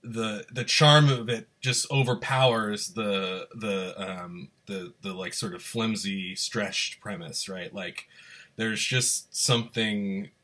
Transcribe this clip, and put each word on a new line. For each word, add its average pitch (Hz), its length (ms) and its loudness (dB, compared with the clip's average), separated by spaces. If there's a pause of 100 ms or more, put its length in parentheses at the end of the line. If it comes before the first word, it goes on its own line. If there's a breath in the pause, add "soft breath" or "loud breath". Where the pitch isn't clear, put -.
the, 110 480 -6
the 120 120 -4
charm 147 460 8
of 120 180 2
it 117 200 -2 (120)
just - 300 0
overpowers 123 1000 2
the, 95 640 -2
the, 95 420 -4
um, 90 520 -10 (180)
the, 92 340 -8
the, 98 120 -8
like, 92 200 -8
sort 92 220 -6
of - 80 -12
flimsy, 98 720 -4
stretched - 680 -4
premise, 85 480 -8
right? 87 240 -10
Like, 90 340 -10 (500 loud breath)
there's 110 260 -2
just - 520 0
something 104 960 0 (140)